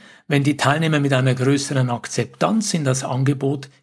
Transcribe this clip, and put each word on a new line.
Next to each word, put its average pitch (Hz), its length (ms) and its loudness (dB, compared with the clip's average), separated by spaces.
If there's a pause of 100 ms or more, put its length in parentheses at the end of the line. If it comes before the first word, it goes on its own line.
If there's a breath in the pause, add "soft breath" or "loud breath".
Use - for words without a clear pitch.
(280 loud breath)
wenn 143 160 2
die 143 140 0
Teilnehmer 156 420 2
mit 139 140 0
einer 131 220 2
größeren 131 540 0
Akzeptanz 170 840 -2
in 156 120 0
das 131 180 0
Angebot 135 680 -2 (140 soft breath)